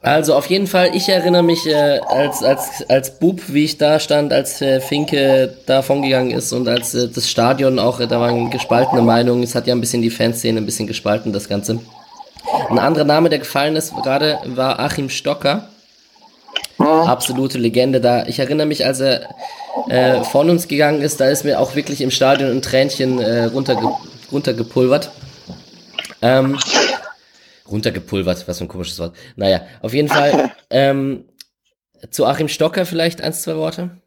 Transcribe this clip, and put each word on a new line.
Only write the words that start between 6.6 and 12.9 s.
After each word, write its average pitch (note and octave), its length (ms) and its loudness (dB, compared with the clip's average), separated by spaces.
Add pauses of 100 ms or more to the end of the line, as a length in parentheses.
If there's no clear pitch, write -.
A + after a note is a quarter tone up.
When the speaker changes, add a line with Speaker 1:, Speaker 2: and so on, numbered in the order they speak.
Speaker 1:
als, A#2+ 260 -2
äh, B2 140 0
das A#2 220 -4
Stadion C3 500 2
auch, B2 220 0
äh, A#2+ 60 -2
da A#2 120 0
waren A#2+ 300 0
gespaltene B2+ 520 2
Meinungen. A#2+ 420 4
Es A#2+ 120 -6
hat A#2+ 100 -2
ja B2 80 0
ein B2 60 0
bisschen A#2 220 -2
die A2+ 80 2
Fanszene A#2 500 -2
ein A2 60 -4
bisschen G#2 220 -6
gespalten, A2 440 -4
das G2+ 160 -6
Ganze. G#2 320 -4 (920)
Ein A#2 100 2
anderer D3+ 260 2